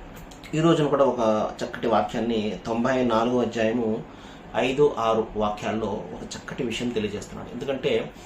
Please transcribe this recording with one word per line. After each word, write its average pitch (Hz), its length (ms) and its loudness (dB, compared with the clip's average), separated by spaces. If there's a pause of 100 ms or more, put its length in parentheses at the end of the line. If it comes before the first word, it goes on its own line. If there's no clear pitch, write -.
(560)
ఈ 151 40 2
రోజున 160 280 6
కూడా 139 160 4
ఒక 110 480 2 (120)
చక్కటి - 240 -4
వాక్యాన్ని 107 800 0
తొంభై 123 400 2
నాలుగో 120 360 4
అధ్యాయము 113 600 0 (520)
ఐదు, 135 420 4
ఆరు 110 380 2
వాక్యాల్లో 104 520 0
ఒక 110 320 -6 (180)
చక్కటి - 260 -8
విషయం 120 260 -2
తెలియజేస్తున్నాడు. 104 640 -4
ఎందుకంటే 123 580 -2 (140)